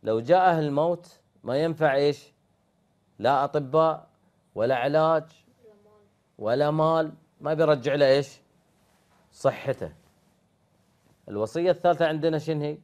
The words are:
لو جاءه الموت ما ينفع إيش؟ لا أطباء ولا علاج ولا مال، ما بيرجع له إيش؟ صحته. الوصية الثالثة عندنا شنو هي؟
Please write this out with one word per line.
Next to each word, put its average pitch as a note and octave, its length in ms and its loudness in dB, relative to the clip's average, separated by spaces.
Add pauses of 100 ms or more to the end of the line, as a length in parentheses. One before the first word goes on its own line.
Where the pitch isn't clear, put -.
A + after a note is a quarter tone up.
لو A2 160 -2
جاءه E3+ 400 4
الموت D#3 600 -2 (240)
ما B2+ 140 -4
ينفع D#3 380 0
إيش؟ C#3+ 380 -2 (840)
لا C3 240 2
أطباء D3+ 640 -2 (480)
ولا B2 200 0
علاج D#3 480 0 (1120)
ولا B2+ 340 0
مال، D#3 400 0 (300)
ما D3 120 -4
بيرجع D3+ 420 0
له C#3+ 100 4
إيش؟ C3+ 360 2 (920)
صحته. B2+ 600 -4 (1400)
الوصية A2 420 -2
الثالثة E3+ 340 0
عندنا D#3 320 -2
شنو D3+ 240 -4
هي؟ D3 220 -8